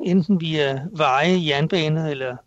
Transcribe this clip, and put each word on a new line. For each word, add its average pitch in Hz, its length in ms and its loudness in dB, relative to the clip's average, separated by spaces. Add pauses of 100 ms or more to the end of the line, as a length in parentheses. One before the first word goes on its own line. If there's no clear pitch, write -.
enten 185 360 2
via 147 400 0 (100)
veje, 156 540 2
jernbaner 156 600 0
eller 131 280 -6 (120)